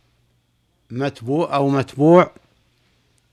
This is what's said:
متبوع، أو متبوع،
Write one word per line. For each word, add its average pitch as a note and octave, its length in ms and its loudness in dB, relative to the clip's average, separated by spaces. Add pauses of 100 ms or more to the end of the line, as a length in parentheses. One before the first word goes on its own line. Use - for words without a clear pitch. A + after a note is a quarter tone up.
(920)
متبوع، C#3 640 -8
أو C#3 140 -2
متبوع، D3 600 2 (1000)